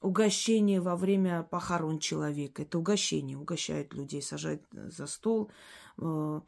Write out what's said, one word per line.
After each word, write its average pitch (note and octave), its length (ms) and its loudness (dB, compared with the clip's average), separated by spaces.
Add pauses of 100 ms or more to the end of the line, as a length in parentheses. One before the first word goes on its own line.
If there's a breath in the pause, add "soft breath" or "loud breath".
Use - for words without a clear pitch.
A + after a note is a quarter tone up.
угощение G#3 800 4
во F3+ 140 0
время F#3 480 2
похорон E3 560 -2
человека, D3 640 -2
это D3 160 -2
угощение, E3 600 0
угощают D3 560 -4
людей, C#3 280 -6
сажают D3+ 500 -6
за C#3+ 360 -12
стол, A3 440 0 (460 loud breath)
э, D#3 500 -2